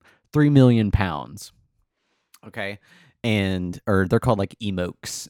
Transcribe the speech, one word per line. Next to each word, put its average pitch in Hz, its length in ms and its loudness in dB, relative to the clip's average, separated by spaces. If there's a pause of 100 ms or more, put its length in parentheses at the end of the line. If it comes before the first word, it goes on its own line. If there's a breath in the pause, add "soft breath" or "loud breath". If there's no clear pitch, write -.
(340 soft breath)
three 147 160 4
million 123 400 6
pounds. 80 640 -4 (920)
Okay? 101 340 -10 (440 soft breath)
And, 95 640 -2
or 95 220 0
they're 113 120 2
called, 110 200 0
like, 98 200 -6
emokes - 720 -8